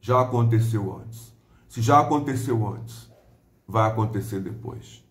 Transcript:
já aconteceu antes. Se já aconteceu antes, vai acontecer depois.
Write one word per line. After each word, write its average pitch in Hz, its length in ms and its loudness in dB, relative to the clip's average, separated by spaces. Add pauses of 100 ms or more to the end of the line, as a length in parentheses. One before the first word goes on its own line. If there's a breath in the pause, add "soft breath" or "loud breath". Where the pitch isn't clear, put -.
já 127 160 4
aconteceu 113 800 2
antes. - 340 -18 (320 soft breath)
Se - 140 -10
já 139 180 6
aconteceu 131 720 0
antes, - 420 -12 (560)
vai 110 220 2
acontecer 107 500 -2
depois. - 720 -12